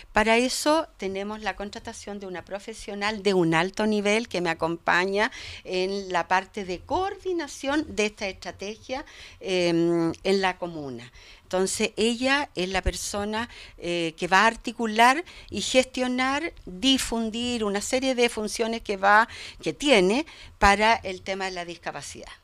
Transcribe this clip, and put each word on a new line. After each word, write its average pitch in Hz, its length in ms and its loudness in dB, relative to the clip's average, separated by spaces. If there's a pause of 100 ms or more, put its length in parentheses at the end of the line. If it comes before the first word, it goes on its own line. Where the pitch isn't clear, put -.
(120)
Para 220 260 4
eso 302 500 2 (100)
tenemos 202 440 -6
la 196 140 -4
contratación 208 640 -12
de 202 60 -12
una 180 180 -10
profesional 202 800 -6
de 196 140 4
un 165 180 6
alto 185 320 2
nivel 214 420 2
que 180 140 -4
me 170 80 0
acompaña 175 800 0 (320)
en 185 480 -4
la 170 160 0
parte 190 380 -2
de 180 140 -6
coordinación 330 1080 -4 (100)
de 208 120 2
esta 208 200 -8
estrategia, 214 800 -10 (360)
em, 170 680 2 (120)
en 196 180 2
la 180 160 0
comuna. 139 540 -10 (320)
Entonces, 190 540 -2
ella 254 580 0
es 180 140 -2
la 190 120 -2
persona, 208 640 -4 (300)
eh, 170 400 -4
que 180 100 -4
va 190 120 6
a 220 80 6
articular 233 760 2 (280)
y 208 100 -6
gestionar, 262 920 0 (140)
difundir 233 960 -2
una 202 160 -2
serie 262 360 -2
de 240 140 4
funciones 226 520 -4
que 202 160 -6
va, 208 320 6 (320)
que 160 100 -4
tiene 233 540 4 (320)
para 214 380 6
el 185 260 -6
tema 190 240 -6
de 190 60 -6
la 175 120 -8
discapacidad. 160 680 -12 (120)